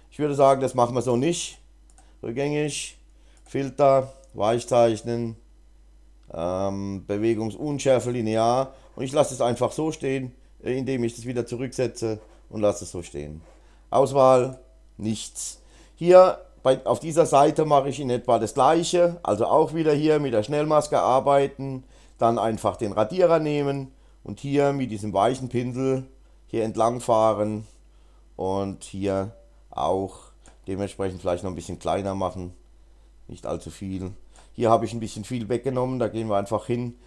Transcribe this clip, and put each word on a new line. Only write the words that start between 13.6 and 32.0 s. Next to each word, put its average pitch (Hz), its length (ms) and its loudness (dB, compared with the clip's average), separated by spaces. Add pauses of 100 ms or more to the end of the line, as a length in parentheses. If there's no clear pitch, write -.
Auswahl, 131 680 4 (380)
nichts. - 640 -8 (340)
Hier 180 420 8 (240)
bei, 135 240 2
auf 117 140 0
dieser 160 260 2
Seite 151 400 4
mache 143 240 2
ich 127 100 -6
in 131 120 -4
etwa 120 260 0
das 107 160 -2
Gleiche. 170 680 2
Also 104 240 0
auch 143 260 2
wieder 156 200 2
hier 151 260 2
mit 139 140 -4
der 107 100 2
Schnellmaske 147 560 0
arbeiten. 135 880 0 (340)
Dann 117 180 2
einfach 107 380 -2
den 104 160 -4
Radierer 165 480 2
nehmen 143 520 -4 (320)
und - 160 -12
hier 139 340 2
mit 131 180 -4
diesem 107 200 -8
weichen 120 380 0
Pinsel 131 560 -2 (400)
hier 113 180 -2
entlang 113 380 0
fahren. 107 640 2 (720)
Und 98 480 -4
hier 98 500 -4 (380)
auch 95 480 -4 (480)
dementsprechend 95 540 -6
vielleicht 90 220 -2
noch 95 60 -4
ein 92 60 -8
bisschen 82 240 -10
kleiner 95 340 -2